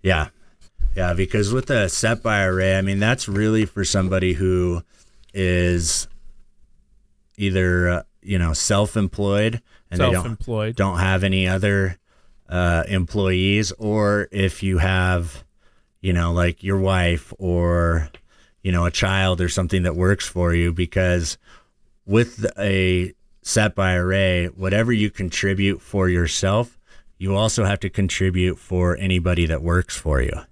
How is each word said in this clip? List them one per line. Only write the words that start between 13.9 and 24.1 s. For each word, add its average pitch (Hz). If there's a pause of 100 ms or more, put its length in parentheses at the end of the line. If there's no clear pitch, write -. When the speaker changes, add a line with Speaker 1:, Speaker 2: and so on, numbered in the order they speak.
Speaker 1:
if 95
you 95
have, 92 (580)
you 92
know, 85
like, 87
your 98
wife 90
or, 87 (520)
you 95
know, 87
a 90
child 95
or 87
something 92
that 85
works 92
for 87
you, 85
because 90 (680)
with 110 (140)
a 92 (300)
sep 107
I 92
R 90